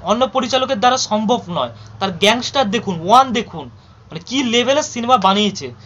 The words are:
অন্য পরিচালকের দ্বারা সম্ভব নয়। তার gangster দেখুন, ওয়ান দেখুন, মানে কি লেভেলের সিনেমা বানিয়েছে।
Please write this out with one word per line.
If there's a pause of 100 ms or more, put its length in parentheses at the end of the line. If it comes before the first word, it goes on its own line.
অন্য
পরিচালকের
দ্বারা
সম্ভব
নয়। (300)
তার
gangster
দেখুন,
ওয়ান
দেখুন, (420)
মানে
কি
লেভেলের
সিনেমা
বানিয়েছে। (120)